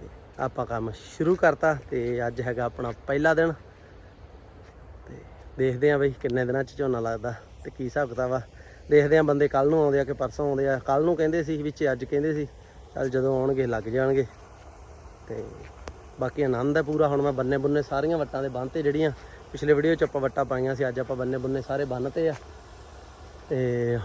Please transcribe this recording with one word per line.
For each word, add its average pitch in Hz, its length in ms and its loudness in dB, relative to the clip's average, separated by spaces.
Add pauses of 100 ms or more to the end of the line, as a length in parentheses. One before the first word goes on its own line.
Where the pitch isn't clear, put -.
(400)
ਆਪਾਂ 131 260 -4
ਕੰਮ 113 260 -4
ਸ਼ੁਰੂ - 440 0
ਕਰਤਾ, 160 420 2 (140)
ਤੇ 120 360 -2
ਅੱਜ 120 140 -6
ਹੈਗਾ 120 220 -2
ਆਪਣਾ 120 300 -6 (140)
ਪਹਿਲਾ 151 260 2
ਦਿਨ। 165 180 4 (1600)
ਤੇ 131 60 -16 (440)
ਦੇਖਦੇ 131 340 4
ਆਂ 143 80 4
ਬਈ, 139 120 2
ਕਿੰਨੇ 127 340 -2
ਦਿਨਾਂ 131 180 0
'ਚ - 140 -10
ਝੋਨਾ 131 220 0
ਲੱਗਦਾ 113 340 -4 (300)
ਤੇ - 140 -12
ਕੀ 135 60 -8
ਹਿਸਾਬ 131 260 -2
ਕਿਤਾਬ 127 240 -2
ਆ। 127 80 -2 (480)
ਦੇਖਦੇ 143 280 8
ਆਂ 156 60 6
ਬੰਦੇ 147 240 4
ਕੱਲ੍ਹ 139 220 4
ਨੂੰ 160 140 4
ਆਉਂਦੇ 139 160 4
ਆ 139 40 2
ਕਿ 135 100 -4
ਪਰਸੋਂ 135 360 -2
ਆਉਂਦੇ 139 200 0
ਆ। 135 100 2
ਕੱਲ੍ਹ 139 260 2
ਨੂੰ 175 100 4
ਕਹਿੰਦੇ 160 280 0
ਸੀ 147 200 -4
ਵਿੱਚ, 147 280 -2
ਅੱਜ 127 140 -4
ਕਹਿੰਦੇ 151 280 0
ਸੀ। 147 120 -2 (500)
ਚੱਲ, 135 140 -2
ਜਦੋਂ 131 320 0
ਆਉਣਗੇ 135 240 0
ਲੱਗ 113 180 -2
ਜਾਣਗੇ। 131 420 2 (1000)
ਤੇ 110 160 -10 (760)
ਬਾਕੀ 131 220 -2
ਆਨੰਦ 135 360 2
ਹੈ 160 40 4
ਪੂਰਾ। 151 260 2
ਹੁਣ 143 140 2
ਮੈਂ 143 120 2
ਬੰਨੇ 131 240 0
ਬੁੰਨੇ 143 240 2
ਸਾਰੀਆਂ 151 360 0
ਵੱਟਾਂ 139 260 -2
ਦੇ 135 60 -2
ਬੰਨ੍ਹ 127 200 -6
ਤੇ, 160 140 -4
ਜਿਹੜੀਆਂ 147 280 2 (400)
ਪਿਛਲੇ 147 220 2
ਵੀਡੀਓ 156 220 4
'ਚ 151 80 2
ਆਪਾਂ 147 180 0
ਵੱਟਾਂ 135 240 0
ਪਾਈਆਂ 131 300 0
ਸੀ, 131 120 -2
ਅੱਜ 123 120 -4
ਆਪਾਂ 131 160 -4
ਬੰਨੇ 127 220 -2
ਬੁੰਨੇ 131 240 -2
ਸਾਰੇ 139 240 -2
ਬੰਨ੍ਹ 127 240 -4
ਤੇ 165 200 0
ਆ। 147 40 -2 (1160)
ਤੇ 120 560 0